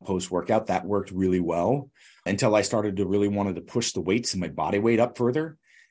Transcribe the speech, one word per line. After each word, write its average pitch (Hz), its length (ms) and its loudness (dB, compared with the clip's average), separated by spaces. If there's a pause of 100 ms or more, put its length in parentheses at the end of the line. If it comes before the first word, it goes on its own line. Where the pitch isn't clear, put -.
post 92 280 -4
workout, 107 360 0
that 95 180 0
worked 98 260 -2
really 92 300 2
well 87 480 0 (360)
until 107 300 2
I 104 60 6
started 104 360 -2
to 98 80 0
really 101 220 2
wanted 101 280 -2
to 85 60 -8
push - 300 -4
the 92 100 -6
weights 95 320 0
and 92 80 -2
my 85 60 -4
body 80 320 -2
weight 113 200 4
up 120 180 0
further. 151 400 -2 (320)